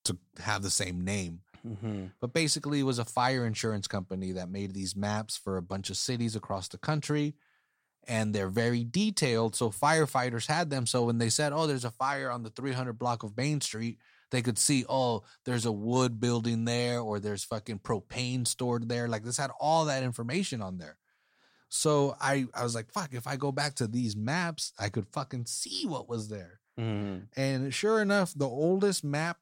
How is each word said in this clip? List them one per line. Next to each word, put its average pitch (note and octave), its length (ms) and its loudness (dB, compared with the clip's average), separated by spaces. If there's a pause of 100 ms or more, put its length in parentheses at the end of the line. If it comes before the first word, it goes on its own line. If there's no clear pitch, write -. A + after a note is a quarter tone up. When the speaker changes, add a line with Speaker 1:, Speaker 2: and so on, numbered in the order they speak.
Speaker 1:
to F2 120 0 (220)
have G#2 240 -2
the G2 60 -2
same F2+ 360 0
name. F#2 360 -2 (260)
Speaker 2:
Mm-hmm. G#2 380 -6 (140)
Speaker 1:
But A#2+ 140 -4
basically, D3 460 0
it C3+ 40 2
was C3 160 2
a A#2 60 -2
fire B2+ 400 2
insurance A2 420 -2
company F#2+ 460 -4
that F2+ 160 -6
made G2 240 -4
these F#2+ 220 -6
maps G#2 420 -2
for F#2+ 200 -4
a F2+ 40 -2
bunch G2 280 -6
of F#2+ 80 -6
cities A#2 380 -2
across G2 320 -6
the - 100 -12
country, D3+ 560 0 (760)
and A2 260 0
they're G2 160 0
very A#2+ 340 2
detailed. A#2+ 720 2
So A#2 140 2
firefighters C3 800 2
had D#3+ 220 2
them. C3+ 160 0
So B2 200 2
when A#2 120 2
they A#2 120 4
said, D3 240 2
"Oh, D#3+ 120 2
there's C3 200 0
a A#2+ 60 -4
fire C3+ 380 -2
on A#2+ 140 -4
the A2+ 80 -10
three C3 220 -4
hundred B2 260 -2
block A#2+ 240 0
of G#2+ 140 -8
Main C#3+ 240 2
Street," A2+ 360 -4 (340)
they B2+ 100 4
could A#2 180 2
see, C3+ 280 4
"Oh, B2 360 2 (220)
there's A#2+ 200 0
a A#2 60 4
wood A#2 480 2
building A#2 460 2
there, A#2+ 340 2
or G#2+ 200 -2
there's G2+ 260 -2
fucking G#2+ 340 -6
propane B2 680 -2
stored A#2+ 420 0
there." A#2+ 180 0
Like, A2 160 -2
this A#2+ 140 -4
had C#3 220 -2
all D#3 260 4
that C3+ 180 0
information B2+ 580 -2
on F#2 160 -6
there. D#2 200 -12 (720)
So C#3+ 520 4
I, C#3 320 2
I B2 100 -4
was A#2 120 0
like, A2+ 180 -6
"Fuck, D#3 200 -4
if A#2+ 140 -6
I C#3 80 -2
go C#3 160 0
back C#3+ 240 -2
to A#2+ 120 0
these A2+ 280 0
maps, D#3 640 -2
I G#2 80 0
could G2+ 240 -2
fucking B2+ 360 -6
see - 380 -6
what C3 220 -4
was A2 220 -4
there." F#2+ 320 -12 (180)
Speaker 2:
Mm-hmm. G2+ 440 -2 (120)
Speaker 1:
And C3+ 380 0
sure G#3+ 300 2
enough, G3 320 2
the C#3 120 0
oldest F3+ 560 2
map D3+ 380 -2